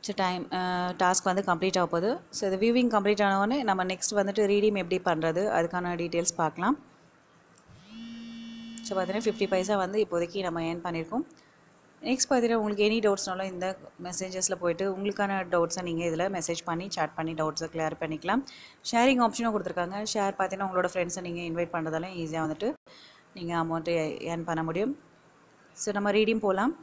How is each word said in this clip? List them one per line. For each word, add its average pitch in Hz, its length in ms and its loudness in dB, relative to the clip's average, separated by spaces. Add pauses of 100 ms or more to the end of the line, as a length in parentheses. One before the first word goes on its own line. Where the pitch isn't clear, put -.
So, 208 120 -6
டைம், 180 360 0
அ, 185 80 -2 (380)
டாஸ்க் 185 320 4
வந்து 185 140 2
கம்ப்ளீட் 185 360 2
ஆக 175 80 4
போகுது. 175 220 2 (200)
So, - 140 -8
இது 190 140 0
வியூவிங் 233 340 4
கம்ப்ளீட் 208 320 4
ஆன 196 160 4
உடனே 220 240 2
நம்ம 190 220 2
நெக்ஸ்ட் 185 280 -2
வந்துட்டு 202 320 2
ரீடீம் 208 320 4
எப்படி 180 240 0
பண்றது, 165 400 2 (100)
அதுக்கான 175 440 0
டீட்டெயில்ஸ் 170 400 -2
பார்க்கலாம். 175 420 0 (2000)
So, - 140 -10
பார்த்தீங்கன்னா, 190 340 -2
ஃபிஃப்டி 202 220 0
பைசா 190 300 0
வந்து 190 220 0
இப்போதைக்கு 175 420 0
நம்ம 170 200 -2
ஏர்ன் 165 200 -4
பண்ணியிருக்கோம். 170 440 -4 (760)
நெக்ஸ்ட் - 280 0
பார்த்தீங்கன்னா, 233 320 4
உங்களுக்கு 208 240 2
எனி 220 160 4
டவுட்ஸ்னாலும் 190 500 0
இந்த 180 160 -4 (360)
மெசேஜஸ்ல 185 560 -4
போயிட்டு 175 320 0
உங்களுக்கான 196 580 -2
டவுட்ஸை 170 340 2
நீங்க 170 220 -2
இதுல 170 260 0
மெசேஜ் 170 340 -4
பண்ணி, 175 240 -4
சாட் 160 260 -2
பண்ணி 160 180 -4
டவுட்ஸை 156 360 -2
கிளியர் 160 300 -4
பண்ணிக்கலாம். 170 440 -2 (420)
ஷேரிங் 247 400 4
ஆப்ஷனும் 226 300 0
கொடுத்துருக்காங்க. 185 440 -2 (100)
ஷேர் 196 240 0
பார்த்தீங்கன்னா, 190 360 -2
உங்களோட 180 220 2
ஃப்ரெண்ட்ஸை 180 360 -4
நீங்க 170 160 -6
இன்வைட் 170 320 -2
பண்றதால 160 400 -4
ஈஸியா 160 280 -2
வந்துட்டு 156 260 -2 (640)
நீங்க 175 240 -6
அமௌண்ட்டை 165 380 0 (300)
ஏர்ன் 165 240 -4
பண்ண 160 140 0
முடியும். 190 320 -2 (840)
So, - 160 -4
நம்ம 202 180 2
ரீடீம் 214 360 4
போலாம். 196 360 4